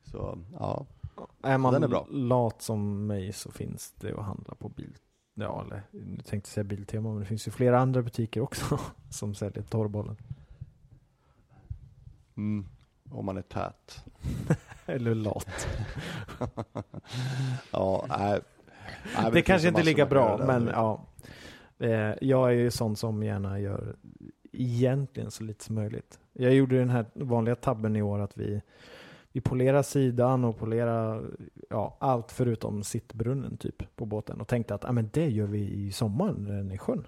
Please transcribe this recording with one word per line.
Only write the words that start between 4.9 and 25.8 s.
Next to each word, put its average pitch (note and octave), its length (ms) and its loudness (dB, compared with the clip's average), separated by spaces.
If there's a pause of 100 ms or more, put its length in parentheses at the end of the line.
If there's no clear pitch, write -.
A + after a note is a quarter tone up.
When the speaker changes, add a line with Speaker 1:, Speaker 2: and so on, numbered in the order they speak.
Speaker 2:
ja, G#2 320 -6
eller, G#2 240 -10
nu G2 260 -12
tänkte - 200 -8
jag G2+ 100 -6
säga G#2 180 -4
Biltema, G#2 460 -6
men G#2+ 100 -4
det G2 60 -6
finns G#2+ 220 -4
ju - 20 -6
flera B2 300 6
andra B2+ 220 4
butiker A#2 380 -2
också - 380 -2 (160)
<laughs> - 160 -20
som G#2 240 -6
säljer G2+ 300 -6
torrbollen. G#2+ 520 -2 (2250)
Speaker 1:
Mm, G#2 300 -2 (440)
om A2 160 -6
man F#2+ 100 -2
är F#2+ 60 -6
tät. - 600 -8 (400)
Speaker 2:
<laughs> - 420 -4
Eller A#2+ 280 0
lat. - 540 -4 (720)
Speaker 1:
<laughs> B2+ 100 -4 (1200)
Ja, F#2+ 380 0
nej. - 100 -2 (100)
Nej, G#2 120 2 (760)
men G#2+ 80 2
Speaker 2:
Det A2+ 60 4
Speaker 1:
det E3 120 6
Speaker 2:
kanske F3 280 6
Speaker 1:
finns E3 80 4
Speaker 2:
inte - 20 6
är - 20 4
Speaker 1:
massor - 20 4
Speaker 2:
lika D3+ 180 6
Speaker 1:
man C3 60 4
kan - 0 -
Speaker 2:
bra, C3 200 6
Speaker 1:
göra G#2 80 4
där. B2 240 4
Speaker 2:
men A#2 60 2
ja. A2+ 400 0 (720)
Eh, A2 500 2
jag C3 200 6
är B2 60 6
ju A#2+ 160 6
sån A2 260 0
som G#2+ 260 -2
gärna G2 380 -2
gör - 360 -4 (560)
egentligen B2 800 0
så - 140 -10
lite G#2+ 200 -10
som A2 100 -4
möjligt. G#2+ 440 -4 (140)